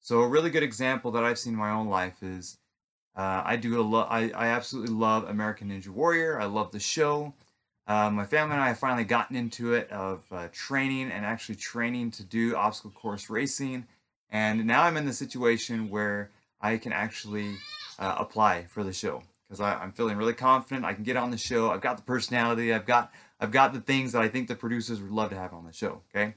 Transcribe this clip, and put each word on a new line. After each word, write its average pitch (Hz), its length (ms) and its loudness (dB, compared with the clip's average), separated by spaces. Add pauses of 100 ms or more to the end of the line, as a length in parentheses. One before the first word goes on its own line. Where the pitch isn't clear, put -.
So 120 220 4
a 120 60 6
really 160 220 4
good 151 120 4
example 127 500 0
that 117 120 2
I've 120 140 2
seen 117 160 -4
in 110 40 -2
my 107 120 0
own 110 180 0
life 92 340 0
is, 92 360 -10 (560)
uh, 95 300 0
I 117 120 0
do 117 240 0
a - 20 6
lo-, 110 260 2
I, 113 220 2
I 117 180 0
absolutely 120 460 -2
love 110 300 2
American 107 460 -4
Ninja 98 180 -10
Warrior. 160 520 2
I 104 60 0
love 104 260 -2
the 104 80 -8
show. 147 540 0 (520)
Uh, 104 240 4
my 104 140 0
family 151 300 2
and 143 80 2
I 131 60 4
have 120 120 -2
finally 123 240 0
gotten 117 320 0
into 120 380 -2
it 117 160 0
of, 95 420 -4
uh, 87 180 -8
training 135 640 -2
and 104 120 -4
actually 110 300 -4
training 117 580 -4
to 104 120 -14
do 113 320 0
obstacle 107 340 0
course 101 400 -8
racing. 131 560 -4 (440)
And 107 360 2
now 123 160 6
I'm 170 140 6
in 147 100 0
the 131 60 -2
situation 117 760 0
where 104 440 -2 (280)
I 110 180 0
can 113 140 -6
actually, 104 680 -4 (400)
uh, 95 200 -2
apply 101 480 2
for 107 160 -8
the 95 100 -6
show 80 300 -6 (260)
'cause 98 120 -12
I, 104 160 0
I'm 92 160 -10
feeling 110 240 -2
really 113 180 0
confident. 131 500 2
I 98 100 -2
can 104 100 -8
get 123 120 0
on 123 140 0
the 117 80 -4
show. 113 320 2
I've 92 100 -2
got 127 160 -2
the - 60 -16
personality. 117 720 2
I've 107 120 -2
got, 120 260 4 (260)
I've 107 140 -4
got 135 200 6
the 131 80 -6
things 131 320 0
that 117 100 4
I 110 60 4
think 120 200 -2
the 120 80 -4
producers 113 440 -4
would 98 120 -8
love 107 180 0
to 98 60 -8
have 92 180 -8
on 85 100 -16
the 82 80 -16
show, - 380 -6
okay? 104 260 0